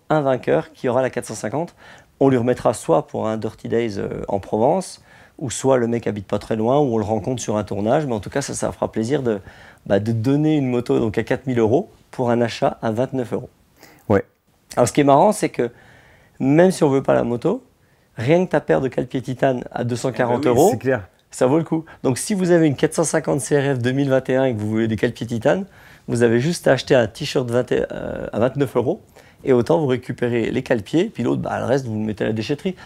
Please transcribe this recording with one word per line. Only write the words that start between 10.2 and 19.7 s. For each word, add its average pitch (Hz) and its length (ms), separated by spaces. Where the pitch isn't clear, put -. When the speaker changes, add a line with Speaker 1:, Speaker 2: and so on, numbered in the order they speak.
Speaker 1:
une 135 120
moto 123 300
donc 113 180
à 113 60
quatre 127 240
mille 123 120
euros 117 300
pour 120 180
un 120 120
achat 120 400
à 113 100
vingt-neuf 127 420
euros. 107 160
Speaker 2:
Ouais. 98 140
Speaker 1:
Alors 123 120
ce - 60
qui 151 80
est 139 40
marrant, 151 260
c'est - 180
que 120 200
même 156 320
si 175 120
on 147 60
veut 135 140
pas 135 100
la 127 100
moto, 135 400
rien 165 300
que - 60
ta 151 100
paire 156 200
de 131 60
cale-pieds 135 340
titane 131 500